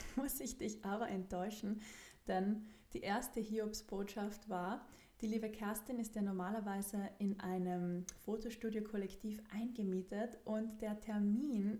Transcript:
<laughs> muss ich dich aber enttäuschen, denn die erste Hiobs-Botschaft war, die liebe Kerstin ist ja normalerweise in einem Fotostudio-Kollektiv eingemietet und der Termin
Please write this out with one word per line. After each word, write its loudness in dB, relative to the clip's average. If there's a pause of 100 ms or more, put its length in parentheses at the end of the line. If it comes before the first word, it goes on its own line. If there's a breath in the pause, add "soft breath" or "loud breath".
<laughs> -6
muss 0
ich -4
dich -2
aber 2
enttäuschen, 0 (460 loud breath)
denn 4 (280 loud breath)
die -2
erste 0
Hiobs-Botschaft -2
war, 0 (340 loud breath)
die 0
liebe 2
Kerstin -2
ist -2
ja 2
normalerweise 0 (200)
in 2
einem 2 (200)
Fotostudio-Kollektiv -2 (120)
eingemietet 0
und 0
der 0
Termin 4